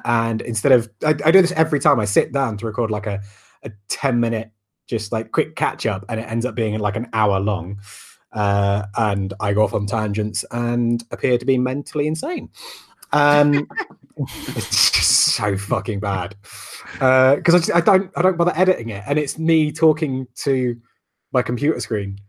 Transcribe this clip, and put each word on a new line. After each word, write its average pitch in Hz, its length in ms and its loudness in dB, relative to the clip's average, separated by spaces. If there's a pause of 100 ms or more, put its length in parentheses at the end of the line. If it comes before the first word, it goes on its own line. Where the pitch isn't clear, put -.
and 117 360 0
instead 127 300 0
of, 120 180 4 (160)
I, 151 40 2 (160)
I 156 60 4
do 190 100 8
this 170 120 2
every 160 280 2
time 143 180 4
I 107 60 2
sit 143 260 2
down 127 260 -2
to 101 80 -8
record, 110 260 -2
like, 104 160 -4
a, 101 120 -4 (440)
a 110 80 -8 (180)
ten 123 320 0
minute, 113 300 -2 (360)
just, 107 240 -4
like, 113 220 -4
quick - 240 0
catch - 280 -4
up, 101 220 -2
and 113 120 -4
it 113 100 -6
ends 117 160 -2
up 113 100 -4
being, 110 240 -2
like, 104 160 0
an 120 160 -6
hour 104 300 2
long, 95 380 -2 (520)
uh, 101 540 2 (120)
and 101 440 0
I 104 120 0
go 107 100 4
off 101 100 0
on 104 120 -2
tangents 107 680 -2
and 120 600 0
appear 127 260 0
to 123 80 -4
be 131 120 2
mentally 143 500 -4
insane. 247 420 -6 (640)
Um, 147 560 4 (240)
<laughs> - 260 -20
it's - 720 -4
just - 200 0 (240)
so 101 220 0
fucking 101 420 -2
bad, 98 360 -4 (680)
uh, 131 420 6
'cause 170 120 4
I - 20 6
just, 170 180 0
I 170 60 4
don't, 190 340 4
I 160 60 -2
don't 180 160 2
bother 170 180 2
editing 175 340 2
it, 101 180 -8
and 143 120 2
it's 147 180 -4
me 160 360 2
talking 151 540 2 (100)
to 127 420 0 (540)
my 131 80 2
computer 131 400 -2
screen. 98 360 -4 (120)